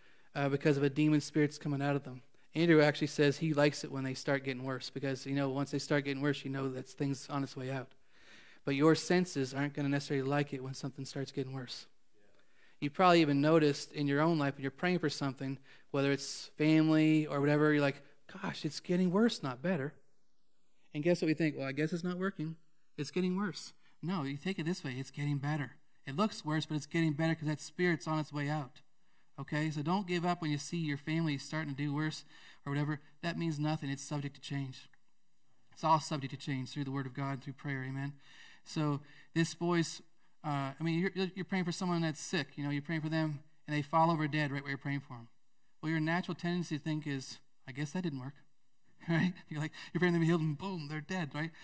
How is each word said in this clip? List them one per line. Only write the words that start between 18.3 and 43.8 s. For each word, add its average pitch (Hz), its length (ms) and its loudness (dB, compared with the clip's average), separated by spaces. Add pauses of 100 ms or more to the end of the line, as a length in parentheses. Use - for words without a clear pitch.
gosh, - 240 -6
it's 147 140 -4
getting 180 320 2
worse, 220 320 2
not 127 180 -4
better. 156 320 -2 (1000)
And 147 100 -4
guess 175 180 4
what 170 60 0
we 160 60 4
think? 147 240 0
"Well, 135 100 -4
I 135 40 -4
guess 151 220 -2
it's 170 100 -4
not 180 140 -2
working. 160 380 -4 (420)
It's 143 140 -6
getting 180 240 0
worse." 196 380 -6 (280)
No, 170 220 -4
you 139 140 -6
take 185 220 -4
it 151 60 -2
this 180 180 -4
way. 127 140 -6
It's 135 140 -8
getting 147 260 -2
better. 143 400 -4 (280)
It 135 100 -8
looks 208 280 -2
worse, 151 220 -2
but 151 100 -6
it's 143 100 -4
getting 165 280 2
better 160 220 0
'cause 147 120 -6
that 151 140 -2
spirit's 175 460 -2
on 156 120 0
its 147 140 -6
way 143 160 -2
out. 147 320 -6 (580)
Okay? 151 320 -2
So 147 100 -4
don't 180 260 0
give 175 180 0
up 175 160 0
when 151 100 -2
you 143 60 0
see 170 200 -4
your 147 200 -2
family 156 400 0
starting 151 360 -6
to 139 100 -4
do 147 100 -2
worse 156 320 -2 (400)
or 143 60 -4
whatever. 147 280 -2 (220)
That 170 160 -4
means 160 220 -2
nothing. 151 300 -2
It's 139 140 -6
subject 143 320 -6
to - 60 -20
change. 139 480 -8 (840)
It's - 120 -16
all 160 160 6
subject 139 320 -4
to 139 60 -10
change 131 340 -4
through 147 120 -4
the 135 80 -6
Word 135 160 -2
of 123 60 -12
God, 139 280 -4
through 135 120 -10
prayer. 135 300 -6
Amen? 135 300 -6 (520)
So 147 360 0 (320)
this 165 220 0
boy's, 170 460 0 (420)
uh, 139 360 -2
I 160 40 -6
mean, 165 160 2
you're, 185 340 -2
you're 180 120 -6
praying 185 200 -2
for 175 60 -4
someone 175 300 0
that's 156 180 -2
sick. - 380 -4
You 143 60 -6
know, 143 60 -2
you're 143 120 -2
praying 160 200 -4
for 156 80 -4
them, 156 340 -2 (240)
and 147 80 -2
they 147 60 0